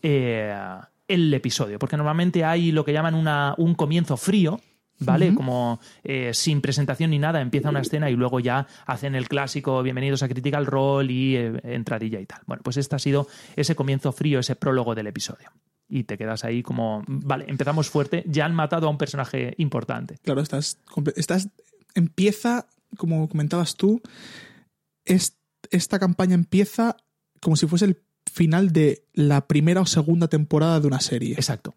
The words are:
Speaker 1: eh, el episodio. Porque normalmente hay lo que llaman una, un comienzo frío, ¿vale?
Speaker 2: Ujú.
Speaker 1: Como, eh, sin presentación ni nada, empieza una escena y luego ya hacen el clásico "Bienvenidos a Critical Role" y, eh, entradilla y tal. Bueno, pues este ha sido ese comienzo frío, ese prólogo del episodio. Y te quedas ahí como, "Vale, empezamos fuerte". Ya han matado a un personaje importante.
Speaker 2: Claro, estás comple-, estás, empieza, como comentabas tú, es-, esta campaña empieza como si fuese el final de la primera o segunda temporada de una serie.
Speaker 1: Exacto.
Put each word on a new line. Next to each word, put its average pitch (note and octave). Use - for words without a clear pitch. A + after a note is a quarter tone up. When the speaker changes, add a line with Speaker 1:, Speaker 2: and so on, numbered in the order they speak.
Speaker 1:
eh, A#2+
el E3+
episodio. A2+
Porque C3+
normalmente E3
hay E3+
lo D#3
que D3
llaman D#3+
una, D3+
un E3
comienzo D#3+
frío, G3
¿vale? E3+
Speaker 2:
Ujú. F#3
Speaker 1:
Como, B2
eh, C3
sin D3
presentación C#3+
ni D3
nada, D3+
empieza C3+
una C#3+
escena D3+
y B2
luego B2
ya B2
hacen C#3
el B2
clásico C#3
"Bienvenidos C3+
a C3+
Critical C#3
Role" C3+
y, C3
eh, A#2
entradilla A2+
y F#2+
tal. -
Bueno, -
pues B2+
este C#3
ha C3+
sido C#3
ese D#3
comienzo C3+
frío, C#3+
ese B2
prólogo B2
del A2
episodio. -
Y C3+
te G2+
quedas A2
ahí A#2+
como, A2+
"Vale, C#3
empezamos D3
fuerte". D3+
Ya D3+
han E3+
matado D#3+
a -
un D3+
personaje C3+
importante. B2
Speaker 2:
Claro, C#3
estás D3
comple-, D3
estás, F#3
empieza, G#3
como D#3+
comentabas D#3
tú, G#3+
es-, F#3
esta F#3
campaña F#3
empieza G3+
como D#3+
si D#3
fuese F3
el F#3+
final E3+
de D3+
la C#3+
primera D#3+
o F3+
segunda E3
temporada D#3
de D3
una C3+
serie. A#2
Speaker 1:
Exacto. -